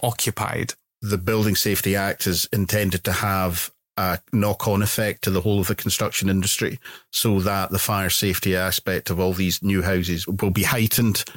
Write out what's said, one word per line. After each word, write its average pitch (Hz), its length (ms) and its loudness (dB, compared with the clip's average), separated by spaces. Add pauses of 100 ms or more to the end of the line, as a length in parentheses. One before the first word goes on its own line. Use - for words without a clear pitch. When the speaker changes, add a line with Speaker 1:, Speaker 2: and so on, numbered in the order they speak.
Speaker 1:
occupied. - 720 -2 (260)
Speaker 2:
The 101 160 -2
Building 104 380 2
Safety 98 400 0
Act 98 320 -2
is 87 260 0
intended 98 520 0
to 101 80 -2
have 92 580 0 (260)
a 90 220 0 (140)
knock-on 104 500 2
effect 104 400 -2
to - 80 0
the 98 120 0
whole 101 180 2
of 90 80 0
the 101 80 0
construction - 520 -2
industry, 95 520 0 (320)
so 104 260 2
that 95 320 0
the 95 80 -2
fire 98 320 0
safety 95 460 0
aspect 92 520 -2
of 90 120 0
all 92 120 2
these 90 300 0
new 98 200 2
houses 87 440 0
will 101 240 0
be 92 140 2
heightened, 113 600 2 (120)